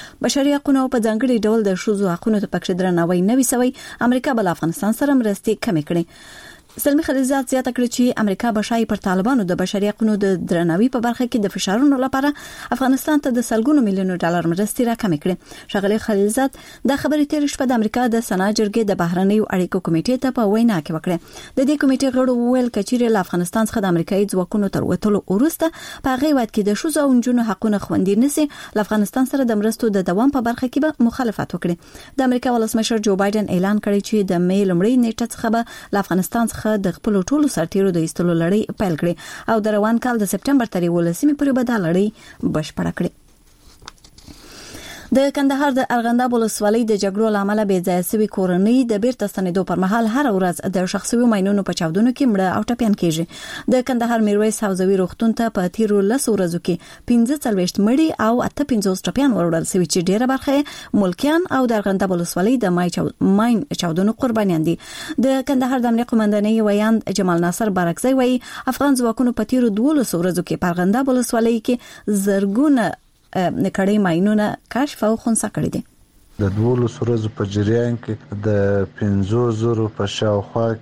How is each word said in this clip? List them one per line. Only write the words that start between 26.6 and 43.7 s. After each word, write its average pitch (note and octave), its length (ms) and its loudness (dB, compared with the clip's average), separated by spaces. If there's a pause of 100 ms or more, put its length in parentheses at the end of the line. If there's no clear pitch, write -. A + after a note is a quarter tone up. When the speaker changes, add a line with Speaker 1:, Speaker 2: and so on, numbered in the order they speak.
Speaker 1:
د G#3 100 -2
ښځو D#4+ 240 -2
او C4+ 140 4
نجونو A#3+ 320 2
حقونه G#3 340 -2
خوندي F#3+ 380 0
نه C#4+ 140 2
سي، D4+ 120 2
له - 380 -6
افغانستان G#3+ 480 0
سره C4+ 180 2
د G#3 80 0
مرستو A3 380 0
د F#3 100 -2
دوام B3 300 2
په - 100 -2
برخه A#3+ 240 -4
کې C#4+ 60 0 (100)
به A#3+ 220 2
مخالفت G#3+ 480 -4
وکړي. F3 160 -2 (420)
د C4 140 2
امریکا B3 260 0
ولسمشر A3 540 0
جو F#3+ 120 2
بایدن G#3 340 0
اعلان G3+ 280 0
کړی G3+ 240 2
چې A3 60 0 (180)
د F3 140 2
مې F#3+ 120 2 (140)
لومړۍ G3 200 2 (120)
نیټه A3+ 220 -2 (100)
څخه A#3 100 -2 (100)
به A#3 40 0 (320)
له G3+ 120 2
افغانستان F#3+ 420 0
څخه - 160 -10
د G3 320 0
خپلو G3+ 340 0
ټولو D4 240 2
سرتیرو F#3+ 420 0
د D#3+ 100 0
ایستلو E3+ 360 0
لړۍ G3 400 0
پیل F#3 200 0
کړي E3+ 120 0 (400)
او A3+ 120 2
د G#3+ 100 0
روان A3 300 2
کال A#3+ 160 0
د G3 120 -2
سپتمبر C#4 420 0
تر F3 120 0
یولسمې E3+ 520 0
پورې C#4 180 0
به B3+ 140 0
دا A#3 140 0
لړۍ F#3+ 220 2 (480)
بشپړه E3 440 -4
کړي. F3 120 -4 (2000)